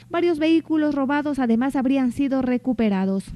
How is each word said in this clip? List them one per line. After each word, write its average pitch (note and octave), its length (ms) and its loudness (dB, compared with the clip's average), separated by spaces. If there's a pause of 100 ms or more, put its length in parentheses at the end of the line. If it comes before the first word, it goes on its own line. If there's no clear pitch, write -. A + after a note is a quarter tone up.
(120)
Varios F4 260 0
vehículos D#4 560 2
robados C#4+ 460 -2
además B3 360 0
habrían C4 360 0
sido C4 320 -2
recuperados. G#3 800 0 (120)